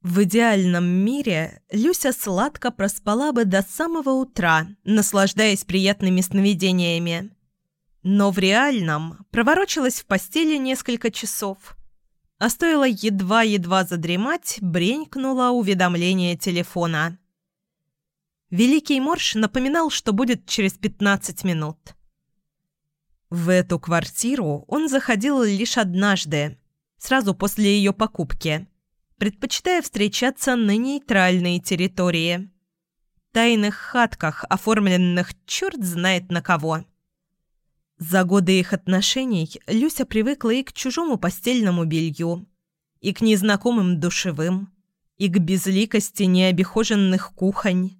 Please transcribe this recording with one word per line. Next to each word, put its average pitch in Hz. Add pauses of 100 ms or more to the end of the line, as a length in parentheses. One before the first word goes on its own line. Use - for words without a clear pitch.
В 180
идеальном 190
мире 190 (100)
Люся 254
сладко 226
проспала 214
бы 233
до 190
самого 311
утра, 170 (160)
наслаждаясь 202
приятными 190
сновидениями. 180 (680)
Но 202
в 185
реальном 190
проворочилась 277
в -
постели 302
несколько 254
часов. - (600)
А 220
стоило 294
едва-едва 196
задремать, 180
бренькнуло 254
уведомление 180
телефона. 170 (1300)
Великий 269
Морж 294
напоминал, 269
что -
будет 240
через 190
пятнадцать 202
минут. 160 (1300)
В 170
эту 180
квартиру 170
он 302
заходил 262
лишь 208
однажды – 180 (420)
сразу 247
после 202
ее 196
покупки, 170 (520)
предпочитая 285
встречаться 247
на 208
нейтральной 185
территории. 180 (800)
Тайных 226
хатках, -
оформленных 180 (160)
черт 370
знает 180
на 170
кого. 160 (1120)
За 180
годы 190
их 180
отношений 190
Люся 262
привыкла 226
и 262
к -
чужому 262
постельному 185
белью, 165 (500)
и 190
к -
незнакомым 208
душевым, 175 (440)
и 202
к 180
безликости 196
необихоженных 185
кухонь. 185